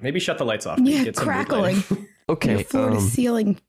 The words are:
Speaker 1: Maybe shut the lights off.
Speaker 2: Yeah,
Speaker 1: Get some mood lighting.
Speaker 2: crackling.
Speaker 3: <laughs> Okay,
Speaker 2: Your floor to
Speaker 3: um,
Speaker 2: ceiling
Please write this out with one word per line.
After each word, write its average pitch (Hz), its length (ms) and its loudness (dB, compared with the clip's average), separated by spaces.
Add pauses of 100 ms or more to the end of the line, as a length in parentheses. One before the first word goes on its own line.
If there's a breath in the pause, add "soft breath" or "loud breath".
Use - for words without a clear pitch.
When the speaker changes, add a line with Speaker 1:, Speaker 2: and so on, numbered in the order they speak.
Speaker 1:
Maybe 143 180 -2
shut 160 180 -2
the 147 80 -4
lights 107 220 -2
off. 87 120 -2
Speaker 2:
Yeah, 269 260 4
Speaker 1:
Get 220 100 -4
some - 100 -2
mood - 240 -2
lighting. 196 340 2
Speaker 2:
crackling. - 300 -4
Speaker 3:
<laughs> - 160 -8
Okay, 165 260 0
Speaker 2:
Your 208 100 0
floor 262 240 0
to 220 80 2
Speaker 3:
um, 202 40 2
Speaker 2:
ceiling 214 680 2